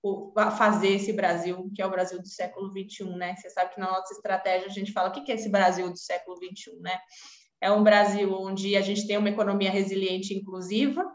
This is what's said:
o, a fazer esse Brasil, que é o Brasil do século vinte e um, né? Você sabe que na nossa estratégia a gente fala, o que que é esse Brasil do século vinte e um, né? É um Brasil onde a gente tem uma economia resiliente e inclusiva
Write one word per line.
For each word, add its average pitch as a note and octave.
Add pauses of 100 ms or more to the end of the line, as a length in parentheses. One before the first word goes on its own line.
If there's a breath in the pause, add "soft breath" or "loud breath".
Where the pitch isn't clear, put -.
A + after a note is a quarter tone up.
o, G3
a G#3
fazer G#3
esse G3
Brasil, F3+
que G3
é F#3+
o F#3+
Brasil F#3
do -
século G3
vinte F#3+
e G3+
um, F3+
né? F3+
Você -
sabe F3+
que G3+
na F#3
nossa F#3+
estratégia F#3+
a G3
gente G3+
fala, F#3
o -
que C#4+
que C#4
é A3
esse G#3+
Brasil F3+
do F3
século F3+
vinte F#3
e -
um, E3+
né? F3+ (640 loud breath)
É F#3+
um G#3
Brasil G3+
onde F#3+
a F#3+
gente G#3
tem G#3
uma G#3
economia G3+
resiliente F#3+
e F#3+
inclusiva G#3